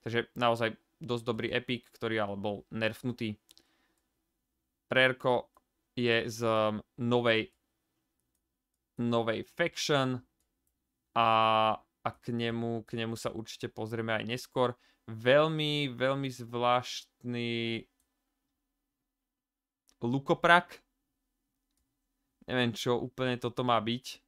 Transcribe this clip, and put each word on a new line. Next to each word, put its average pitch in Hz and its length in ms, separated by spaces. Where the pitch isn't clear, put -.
Takže 117 320
naozaj 117 400
dosť 117 240
dobrý 117 300
epic, 123 400
ktorý 113 260
ale 101 160
bol 101 380
nerfnutý. 110 680
Rareko 127 600
je 117 320
z, 113 160
um, 107 400
novej, 120 520
novej 117 440
faction 135 760
a, 117 120
a 117 80
k - 160
nemu, 117 560
k - 60
nemu 113 140
sa - 160
určite 113 400
pozrieme 113 400
aj 107 160
neskôr. 123 480
Veľmi, 147 880
veľmi 135 320
zvláštny 120 1500
lukoprak. 165 800
Neviem, 123 240
čo 120 300
úplne 127 400
toto 123 240
má 117 160
byť. 120 460